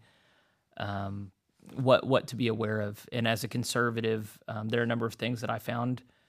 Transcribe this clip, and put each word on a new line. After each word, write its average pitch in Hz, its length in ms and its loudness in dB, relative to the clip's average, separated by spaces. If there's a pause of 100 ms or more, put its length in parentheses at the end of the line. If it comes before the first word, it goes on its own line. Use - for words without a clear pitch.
(760)
um, 98 540 -6 (420)
what, 131 320 6
what 127 220 2
to - 80 -8
be 117 120 0
aware 110 340 0
of. 104 300 -6
And 117 160 0
as 113 160 2
a 120 40 -4
conservative, 113 920 0 (100)
um, 110 220 -4
there 120 120 2
are - 20 2
a 117 40 0
number 117 200 0
of 107 80 -6
things 117 260 -2
that 110 80 -4
I 113 80 -2
found 120 460 -2 (260)